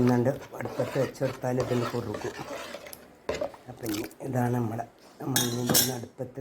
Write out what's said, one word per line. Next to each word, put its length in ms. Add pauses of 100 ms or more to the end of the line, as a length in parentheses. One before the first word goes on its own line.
ഒന്നുണ്ട് 300 (280)
അടുപ്പത്ത് 440
വെച്ച് 200
കൊടുത്താൽ 420
ഇതിന് 280
കുറുകും. 420 (1300)
അപ്പം 200
ഇനി 140 (240)
ഇതാണ് 280
നമ്മളെ, 300 (360)
നമ്മൾ 180 (100)
ഇനി 120
ഒന്ന് 360
അടുപ്പത്ത് 440